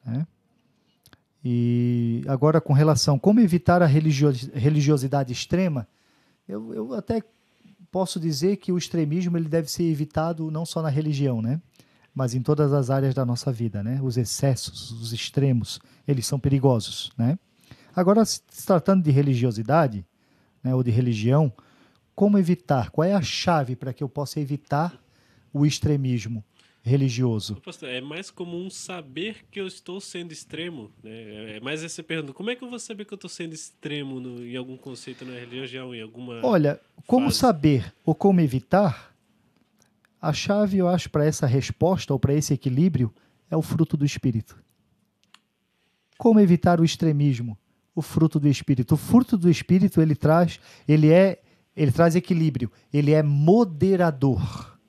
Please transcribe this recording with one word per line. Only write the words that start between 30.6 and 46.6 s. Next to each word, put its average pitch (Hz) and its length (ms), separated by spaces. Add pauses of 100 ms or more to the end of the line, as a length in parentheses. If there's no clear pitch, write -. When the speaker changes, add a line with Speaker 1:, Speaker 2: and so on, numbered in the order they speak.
Speaker 2:
né? 110 80
É, 107 460
é - 20
mais 147 240
essa 160 200
pergunta: 156 300
como 208 180
é 247 40
que 247 80
eu 247 60
vou 240 80
saber 208 280
que - 80
eu 190 40
estou 180 120
sendo 165 240
extremo 143 640
no, 123 260
em 120 100
algum 127 220
conceito 127 480
na 127 80
religião, 123 640
em 110 60
alguma 117 440
Speaker 1:
Olha, 160 340 (280)
como 262 200
Speaker 2:
fase? - 120
Speaker 1:
saber 151 540 (120)
ou 160 80
como 190 280
evitar, 151 720 (1120)
a 160 120
chave, 202 440
eu 180 100
acho, 180 220
para 147 160
essa 151 220
resposta 143 680
ou 131 60
para 139 160
esse 151 180
equilíbrio 135 580 (380)
é 160 80
o 160 60
fruto 160 340
do 143 80
Espírito. 113 500 (1600)
Como 220 240
evitar 175 400